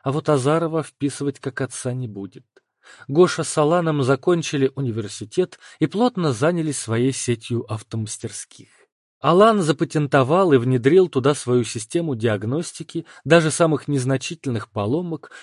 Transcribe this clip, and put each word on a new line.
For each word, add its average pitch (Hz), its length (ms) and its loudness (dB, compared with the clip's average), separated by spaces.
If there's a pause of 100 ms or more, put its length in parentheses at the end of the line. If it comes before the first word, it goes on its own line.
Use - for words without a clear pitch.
а 135 80 -4
вот 156 180 -4
Азарова 156 540 0
вписывать 139 560 -8
как - 220 -8
отца 127 320 -8
не 127 140 -8
будет. 98 380 -14 (640)
Гоша 160 360 4
с - 140 -6
Аланом 156 460 2
закончили 139 720 0
университет 113 840 -4 (200)
и 160 80 0
плотно 185 460 0
занялись 156 440 -2
своей 120 340 0
сетью 117 600 -4
автомастерских. - 960 -10 (500)
Алан 196 420 4
запатентовал 151 880 2
и 135 60 6
внедрил 131 500 4
туда 139 260 0
свою 123 300 0
систему 151 520 -4
диагностики, 117 920 -4 (180)
даже 160 280 4
самых 156 360 0
незначительных 135 800 -4
поломок, 151 640 -4 (120)